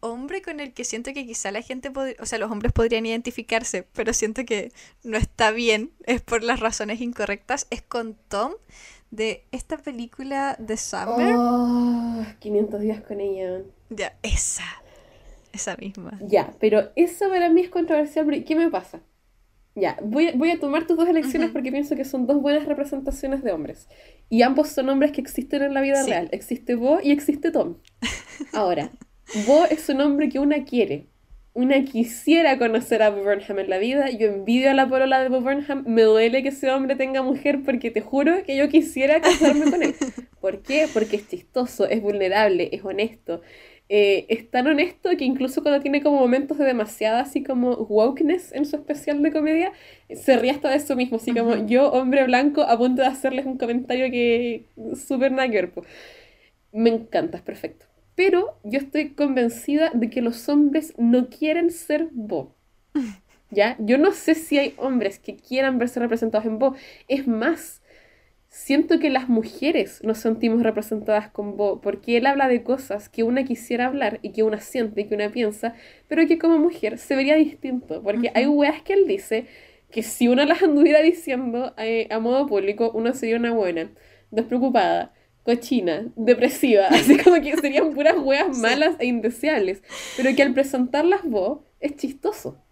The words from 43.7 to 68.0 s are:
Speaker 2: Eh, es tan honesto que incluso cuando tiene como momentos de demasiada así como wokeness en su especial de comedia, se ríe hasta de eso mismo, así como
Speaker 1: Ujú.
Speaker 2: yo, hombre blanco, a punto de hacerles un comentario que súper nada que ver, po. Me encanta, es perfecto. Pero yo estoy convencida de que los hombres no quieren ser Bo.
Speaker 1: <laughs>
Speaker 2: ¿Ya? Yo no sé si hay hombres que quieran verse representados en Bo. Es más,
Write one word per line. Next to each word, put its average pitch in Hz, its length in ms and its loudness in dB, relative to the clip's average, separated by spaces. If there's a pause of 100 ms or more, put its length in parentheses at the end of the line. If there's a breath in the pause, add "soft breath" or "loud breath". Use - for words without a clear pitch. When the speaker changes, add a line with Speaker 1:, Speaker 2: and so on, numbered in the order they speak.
Speaker 2:
Eh, 202 420 4
es 226 200 -4
tan 247 160 0
honesto 320 500 0
que 277 80 -4
incluso 262 380 -2
cuando 285 180 2
tiene 285 220 -2
como 285 160 2
momentos 269 400 2
de 294 60 2
demasiada 226 560 0
así 277 240 -4
como 247 320 0
wokeness 269 760 0
en 294 140 -2
su 294 80 -8
especial 294 480 -4
de 302 80 2
comedia, 311 400 0 (420 loud breath)
se - 240 4
ríe 240 140 0
hasta 285 200 -2
de 269 60 2
eso 285 200 -2
mismo, 247 220 -2
así 247 140 -4
como 233 200 0
Speaker 1:
Ujú. 220 160 -2
Speaker 2:
yo, 254 240 4
hombre 262 320 2
blanco, 277 380 2
a 233 140 2
punto 254 260 2
de 254 40 4
hacerles 262 400 -2
un 262 120 -6
comentario 247 520 -2
que 240 560 0 (400)
súper 269 240 0
nada 262 180 0
que 226 60 -2
ver, 180 180 0
po. 170 120 -12 (880 loud breath)
Me 226 180 4
encanta, 180 480 -2
es - 60 -16
perfecto. - 420 -14 (300)
Pero 381 480 2
yo 220 160 -2
estoy 294 300 -4
convencida 285 840 0
de 233 160 0
que 254 100 -4
los 233 280 -4
hombres 294 500 2
no 240 300 4
quieren 330 420 0
ser 320 400 -4
Bo. 214 460 -8 (380)
Speaker 1:
<laughs> 220 580 -8
Speaker 2:
¿Ya? 208 260 2
Yo 226 200 2
no 349 120 6
sé - 240 0
si 311 240 -2
hay 277 200 -2
hombres 240 420 -2
que 202 160 -16
quieran 262 420 -2
verse 240 220 -2
representados 226 460 -2
en 220 120 -4
Bo. 269 160 2 (320 loud breath)
Es 269 220 -2
más, 247 540 -4 (640 soft breath)